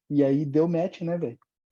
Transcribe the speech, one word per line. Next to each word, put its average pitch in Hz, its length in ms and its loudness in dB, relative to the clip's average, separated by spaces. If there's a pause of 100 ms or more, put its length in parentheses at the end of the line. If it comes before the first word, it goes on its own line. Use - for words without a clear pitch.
(100)
e 143 140 4
aí 139 200 2
deu 151 220 2
match, 175 360 -2
né, 170 140 -4
velho? - 220 -6 (340)